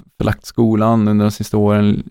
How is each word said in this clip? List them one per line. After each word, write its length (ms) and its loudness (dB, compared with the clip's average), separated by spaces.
förlagt 280 -4
skolan 600 0
under 160 2
de 60 2
sista 260 -8
åren, 540 2